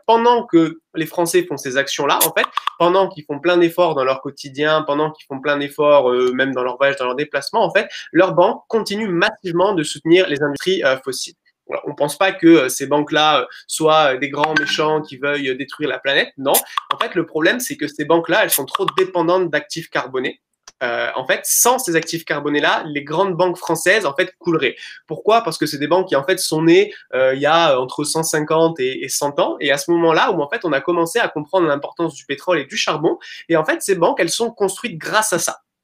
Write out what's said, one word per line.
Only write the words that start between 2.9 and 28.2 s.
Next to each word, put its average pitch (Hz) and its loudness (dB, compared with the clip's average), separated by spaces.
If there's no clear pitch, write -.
qu'ils 151 -16
font 143 -8
plein 175 2
d'efforts 170 2
dans 131 0
leur 131 0
quotidien, 147 -2
pendant 147 -2
qu'ils - -20
font 139 -12
plein 147 0
d'efforts, 143 4
euh, 127 2
même 135 -2
dans 127 -2
leur 123 -4
voyage, 139 2
dans 127 -4
leur 127 -2
déplacement, 147 -2
en 170 0
fait, 214 0
leurs 175 4
banques 196 2
continuent 208 -2
massivement 185 0
de 170 0
soutenir 165 2
les 143 -2
industries, 151 -2
euh, 131 2
fossiles. - -8
Voilà, - -6
on 147 -8
pense 147 -2
pas 190 2
que, 185 2
euh, 147 8
ces - -6
banques-là, 151 2
euh, 165 -4
soient, 156 4
euh, 127 -2
des 135 -4
grands 151 -2
méchants 156 0
qui 139 -16
veuillent, 143 -4
euh, 131 -2
détruire 135 -6
la 127 -6
planète. 160 0
Non. 135 0
En - -4
fait, - -4
le 165 -2
problème, 180 0
c'est 147 -8
que 147 -6
ces 151 -8
banques-là, 165 2
elles 165 -4
sont 143 0
trop 190 -4
dépendantes 180 0
d'actifs 151 -6
carbonés. 131 -6
Euh, 120 -4
en 131 -6
fait, - 0
sans - 2
ces 175 -2
actifs 160 -4
carbonés-là, 147 0
les 147 -8
grandes 170 -2
banques 180 0
françaises, 180 0
en 139 -2
fait, 180 -2
couleraient. 156 -2
Pourquoi ? 214 0
Parce 165 -6
que 160 0
c'est 147 -6
des 143 -4
banques 185 2
qui, 156 -2
en 135 2
fait, 185 0
sont 160 -2
nées, 185 6
euh, 131 2
il 139 -6
y 143 0
a, 160 4
euh, 127 2
entre 131 -4
cent 160 -2